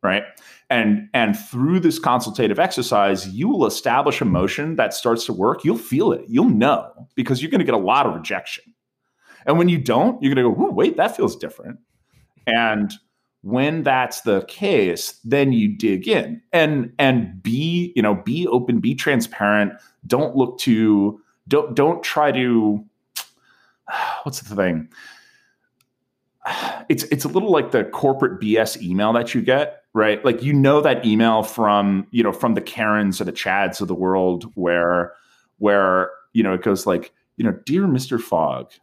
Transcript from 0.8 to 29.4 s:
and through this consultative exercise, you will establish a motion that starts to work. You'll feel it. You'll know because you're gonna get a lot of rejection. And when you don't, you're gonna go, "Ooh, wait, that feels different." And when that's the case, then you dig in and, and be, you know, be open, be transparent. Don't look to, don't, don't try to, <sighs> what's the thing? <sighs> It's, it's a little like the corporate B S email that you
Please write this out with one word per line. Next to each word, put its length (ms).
and 240
through 440
this 180
consultative 580
exercise, 680
you 220
will 160
establish 560
a 40
motion 520
that 160
starts 320
to 80
work. 300
You'll 140
feel 340
it. 160
You'll 220
know 680
because 260
you're 100
gonna 140
get 80
a 40
lot 280
of 100
rejection. 480
And 120
when 120
you 80
don't, 460
you're 100
gonna 160
go, 120
"Ooh, 100
wait, 260
that 180
feels 200
different." 440
And 440
when 420
that's 380
the 220
case, 840
then 260
you 260
dig 300
in 340
and, 440
and 460
be, 500
you 80
know, 140
be 320
open, 320
be 160
transparent. 800
Don't 260
look 260
to, 600
don't, 260
don't 260
try 300
to, 540
<sighs> 380
what's 160
the 160
thing? 320
<sighs> 340
It's, 160
it's 180
a 60
little 220
like 200
the 140
corporate 560
B 160
S 240
email 320
that 200
you 80